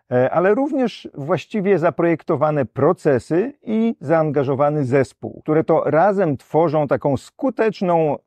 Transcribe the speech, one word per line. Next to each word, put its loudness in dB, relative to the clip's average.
e, 2
ale 2
również -4
właściwie -2
zaprojektowane 0
procesy 0
i -2
zaangażowany 0
zespół, -2
które 0
to 2
razem 2
tworzą 0
taką 0
skuteczną -2